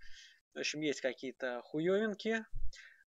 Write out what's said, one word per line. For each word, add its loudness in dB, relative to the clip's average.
В -6
общем, -4
есть 0
какие-то -4
хуевинки. 0